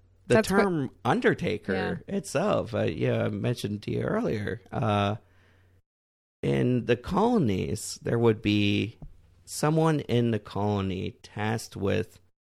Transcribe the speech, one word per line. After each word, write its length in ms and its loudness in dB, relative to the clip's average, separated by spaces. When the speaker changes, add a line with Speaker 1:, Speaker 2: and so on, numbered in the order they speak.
Speaker 1:
the 80 4
Speaker 2:
That's 160 2
what 120 4
Speaker 1:
term 260 0
undertaker 1000 0
Speaker 2:
Yeah. 80 -6
Speaker 1:
itself, 600 0
uh, 80 0
yeah, 420 0
I 40 -2
mentioned 540 -4
to 80 -6
you 100 -2
earlier, 600 -2
uh, 440 0
in 440 0
the 100 2
colonies, 1080 0
there 180 -2
would 220 4
be 560 2
someone 560 2
in 300 2
the 80 0
colony 840 -2
tasked 520 -6
with 440 -2